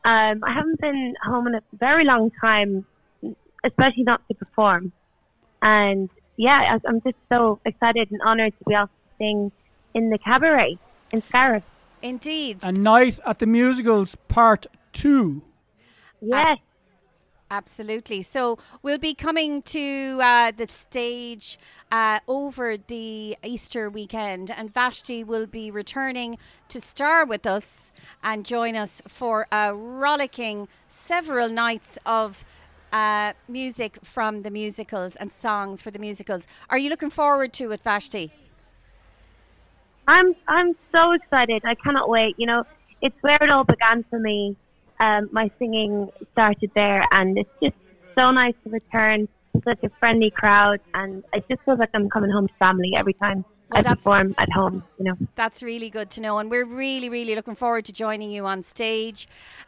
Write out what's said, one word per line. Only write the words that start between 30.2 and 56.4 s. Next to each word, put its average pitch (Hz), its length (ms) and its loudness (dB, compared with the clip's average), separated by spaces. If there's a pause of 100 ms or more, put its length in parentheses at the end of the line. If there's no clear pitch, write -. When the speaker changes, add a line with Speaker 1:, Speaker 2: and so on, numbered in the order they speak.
Speaker 2:
several 311 600 -4
nights 226 560 -4
of, 220 400 -2 (480)
uh, 214 420 0 (140)
music 240 540 -8
from 214 400 -6
the 208 80 -12
musicals 208 680 -10
and 208 140 -14
songs 202 520 -6
for 220 80 -14
the 202 80 -16
musicals. 202 480 -10 (240)
Are 262 80 0
you 277 100 -2
looking 302 220 -6
forward 285 420 0
to 233 180 -8
it, 208 120 -10
Vashti? 202 480 -4 (1800)
Speaker 1:
I'm, 359 280 8 (120)
I'm 339 280 2 (160)
so 330 200 6
excited. 247 540 2
I 233 100 0
cannot 277 340 -2
wait. 226 300 2
You 233 80 -2
know, 233 160 0 (380)
it's 269 200 -2
where 294 180 4
it 294 120 4
all 269 120 4
began 226 460 2
for 233 80 -6
me. 208 380 -4 (440)
Um, 214 320 2
my 220 280 0
singing 208 500 -2 (220)
started 214 440 2
there, 202 360 2
and 190 260 4
it's 202 120 -4 (120)
just 294 140 0 (420)
so 254 140 6
nice 247 220 2 (100)
to 220 60 -14
return 214 580 0 (260)
to - 100 2
such 240 200 -2
a 220 60 -4 (100)
friendly 226 300 4
crowd, 202 500 4 (140)
and 190 300 -6 (100)
it 214 160 -4
just 254 140 -4
feels 262 160 2
like 226 140 2
I'm 202 160 0
coming 202 220 0
home 196 160 0
to - 60 -6
family 185 420 2
every 196 180 0
time 196 300 -4 (260)
Speaker 2:
Well, 208 100 2
Speaker 1:
I - 20 4
Speaker 2:
that's - 140 2
Speaker 1:
perform 196 420 2
at 190 140 0
home, 190 320 -2 (140)
you 190 80 -4
know. 185 120 -2 (180)
Speaker 2:
That's 226 260 -4
really 233 280 -10
good 208 220 -8
to 226 100 -14
know, 214 160 -2
and 214 120 -4